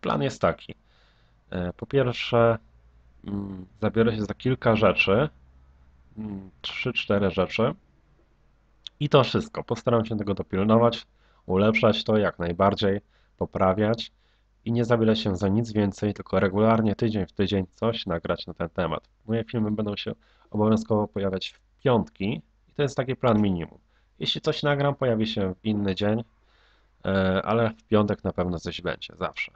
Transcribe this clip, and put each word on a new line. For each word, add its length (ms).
plan 200
jest 200
taki. 340
E, 240
po 120
pierwsze, 720
mm, 380
zabiorę 340
się 100
za 80
kilka 420
rzeczy, 540
mm, 320
trzy, 320
cztery 380
rzeczy 420
i 100
to 140
wszystko. 400
Postaram 420
się 120
tego 160
dopilnować, 760
ulepszać 580
to 140
jak 220
najbardziej, 640
poprawiać 720
i 60
nie 140
zabierać 340
się 160
za 120
nic 240
więcej, 420
tylko 260
regularnie, 560
tydzień 300
w 60
tydzień 340
coś 300
nagrać 420
na 60
ten 160
temat. 400
Moje 160
filmy 280
będą 240
się 160
obowiązkowo 560
pojawiać 420
w 340
piątki 580
i 60
to 80
jest 160
taki 180
plan 260
minimum. 380
Jeśli 220
coś 220
nagram, 320
pojawi 320
się 280
w 100
inny 300
dzień, 280
e, 360
ale 280
w 140
piątek 400
na 100
pewno 260
coś 220
będzie, 380
zawsze. 360